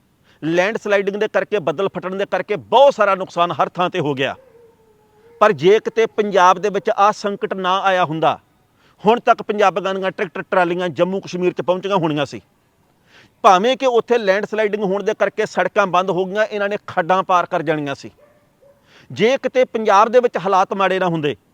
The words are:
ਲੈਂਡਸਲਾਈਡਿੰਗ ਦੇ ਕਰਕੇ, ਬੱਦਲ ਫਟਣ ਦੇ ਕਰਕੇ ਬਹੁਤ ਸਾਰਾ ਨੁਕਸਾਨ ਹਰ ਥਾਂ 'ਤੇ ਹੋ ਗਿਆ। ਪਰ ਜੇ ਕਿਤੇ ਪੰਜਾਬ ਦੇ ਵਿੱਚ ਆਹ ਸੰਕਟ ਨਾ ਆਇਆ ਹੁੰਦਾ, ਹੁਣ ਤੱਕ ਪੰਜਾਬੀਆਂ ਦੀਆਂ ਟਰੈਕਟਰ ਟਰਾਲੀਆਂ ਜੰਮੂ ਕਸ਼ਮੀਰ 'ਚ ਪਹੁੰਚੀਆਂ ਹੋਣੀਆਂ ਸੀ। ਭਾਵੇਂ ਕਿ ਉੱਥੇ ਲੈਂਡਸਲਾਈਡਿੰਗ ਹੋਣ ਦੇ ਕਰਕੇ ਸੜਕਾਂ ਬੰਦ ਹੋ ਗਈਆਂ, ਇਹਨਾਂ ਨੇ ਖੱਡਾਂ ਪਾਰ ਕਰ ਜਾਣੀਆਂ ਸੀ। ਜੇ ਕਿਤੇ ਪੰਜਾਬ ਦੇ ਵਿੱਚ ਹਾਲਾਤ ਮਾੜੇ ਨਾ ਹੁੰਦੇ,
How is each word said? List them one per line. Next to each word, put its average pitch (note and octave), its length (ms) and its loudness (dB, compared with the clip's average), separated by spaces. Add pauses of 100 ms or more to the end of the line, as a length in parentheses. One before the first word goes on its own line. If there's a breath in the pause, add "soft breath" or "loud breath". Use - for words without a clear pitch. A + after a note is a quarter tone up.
(420 soft breath)
ਲੈਂਡਸਲਾਈਡਿੰਗ G3 760 0
ਦੇ G#3+ 120 -2
ਕਰਕੇ, G3+ 300 -2
ਬੱਦਲ E3 300 -4
ਫਟਣ F3+ 280 -10
ਦੇ G3+ 100 -4
ਕਰਕੇ F#3+ 300 -4
ਬਹੁਤ A3 380 4
ਸਾਰਾ G3+ 200 2
ਨੁਕਸਾਨ F3 380 -2
ਹਰ E3+ 160 0
ਥਾਂ F3 220 -2
'ਤੇ F3+ 100 -4
ਹੋ C#3+ 140 -2
ਗਿਆ। B2+ 200 -4 (1040)
ਪਰ G#3+ 120 4
ਜੇ F3+ 280 4
ਕਿਤੇ - 280 -2
ਪੰਜਾਬ F#3+ 500 2
ਦੇ G3 120 -4
ਵਿੱਚ G3+ 200 -4
ਆਹ G#3 220 2
ਸੰਕਟ G3+ 440 -6
ਨਾ F#3+ 260 -2
ਆਇਆ F#3 220 2
ਹੁੰਦਾ, D3+ 340 0 (680 soft breath)
ਹੁਣ A3+ 160 2
ਤੱਕ - 220 2
ਪੰਜਾਬੀਆਂ F#3+ 520 0
ਦੀਆਂ F#3+ 160 -4
ਟਰੈਕਟਰ F#3+ 320 -8
ਟਰਾਲੀਆਂ F3+ 480 -2
ਜੰਮੂ F3+ 300 -2
ਕਸ਼ਮੀਰ F3+ 320 -4
'ਚ - 100 -6
ਪਹੁੰਚੀਆਂ F#3 340 -2
ਹੋਣੀਆਂ D3+ 300 -2
ਸੀ। G#2+ 140 -12 (1040 soft breath)
ਭਾਵੇਂ G#3+ 320 4
ਕਿ C4+ 120 -2
ਉੱਥੇ A#3+ 300 0
ਲੈਂਡਸਲਾਈਡਿੰਗ G#3 680 -2
ਹੋਣ G3 180 -2
ਦੇ G#3 120 -2
ਕਰਕੇ G#3 320 -2
ਸੜਕਾਂ - 420 0
ਬੰਦ F#3 220 0
ਹੋ F#3 140 -2
ਗਈਆਂ, G3+ 200 -2
ਇਹਨਾਂ G3+ 240 -4
ਨੇ G#3 80 -6 (100)
ਖੱਡਾਂ F#3 360 0
ਪਾਰ F3 240 0
ਕਰ F3 160 -2
ਜਾਣੀਆਂ D3 320 -4
ਸੀ। A2+ 160 -16 (1000 soft breath)
ਜੇ G#3+ 280 2
ਕਿਤੇ B3+ 280 0
ਪੰਜਾਬ A3 420 2
ਦੇ B3 120 2
ਵਿੱਚ A#3 180 0
ਹਾਲਾਤ F#3+ 360 0
ਮਾੜੇ F#3+ 240 0
ਨਾ F#3 80 0
ਹੁੰਦੇ, D3+ 300 -2 (180)